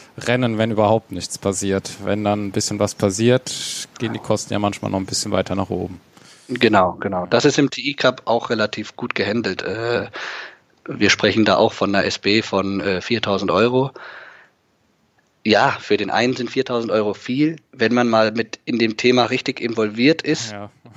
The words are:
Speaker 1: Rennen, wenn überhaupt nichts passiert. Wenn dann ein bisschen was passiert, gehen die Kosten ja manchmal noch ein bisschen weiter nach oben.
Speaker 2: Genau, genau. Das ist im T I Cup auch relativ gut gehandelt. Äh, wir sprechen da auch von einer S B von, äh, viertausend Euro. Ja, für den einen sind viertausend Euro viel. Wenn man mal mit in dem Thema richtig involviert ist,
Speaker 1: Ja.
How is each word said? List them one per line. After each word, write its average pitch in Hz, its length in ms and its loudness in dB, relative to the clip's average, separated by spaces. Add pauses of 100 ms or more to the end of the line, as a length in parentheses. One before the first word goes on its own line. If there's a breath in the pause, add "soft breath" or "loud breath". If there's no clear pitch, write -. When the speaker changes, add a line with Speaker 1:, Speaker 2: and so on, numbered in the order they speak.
(180 loud breath)
Speaker 1:
Rennen, 120 400 0
wenn 110 140 2
überhaupt 107 400 2
nichts 87 260 -8
passiert. 98 540 -2 (120)
Wenn 101 200 -2
dann 104 240 0
ein 95 40 -8
bisschen 104 280 -2
was 104 160 0
passiert, 113 580 2 (460)
gehen 113 140 -4
die 107 60 -8
Kosten - 340 -4
ja 101 60 -2
manchmal 104 300 -2
noch 98 100 -2
ein 95 60 -4
bisschen - 260 -6
weiter 95 240 0
nach 98 140 -2
oben. 92 320 -6 (460 loud breath)
Speaker 2:
Genau, 107 460 2
genau. 90 340 -6
Das 120 180 2
ist 143 140 4
im 139 100 4
T - 120 -10
I 139 120 -4
Cup 131 320 0
auch 117 240 -2
relativ 107 480 -4
gut - 180 -2
gehandelt. 104 460 -2
Äh, 113 460 -4 (800 loud breath)
wir 104 240 0
sprechen 107 360 2
da 101 100 6
auch - 160 4
von 98 240 0
einer 98 100 2
S 92 140 -4
B 104 220 2
von, 98 400 -2
äh, 92 200 -2
viertausend 101 500 -2
Euro. 123 400 2 (1500 loud breath)
Ja, 110 340 4
für - 160 0
den 98 140 -2
einen 120 260 2
sind 120 160 -6
viertausend 123 400 -2
Euro 104 220 2
viel. 151 420 -2 (160)
Wenn 117 220 0
man 123 160 4
mal 110 240 4
mit 113 320 -6
in 120 140 -2
dem 107 180 0
Thema 123 280 4
richtig 127 360 -4
involviert 113 600 0
ist, 147 300 -4
Speaker 1:
Ja. 104 180 -12 (280)